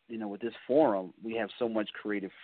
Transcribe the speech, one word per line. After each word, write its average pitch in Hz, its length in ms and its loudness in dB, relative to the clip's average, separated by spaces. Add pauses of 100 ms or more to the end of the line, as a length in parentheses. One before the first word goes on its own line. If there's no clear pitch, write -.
you 113 100 -8
know, 107 100 -4
with 101 120 -8
this 117 140 -4 (120)
forum, 117 460 4 (100)
we 113 140 -4
have 107 220 -2
so 120 100 0
much 110 240 0
creative 101 380 -4 (140)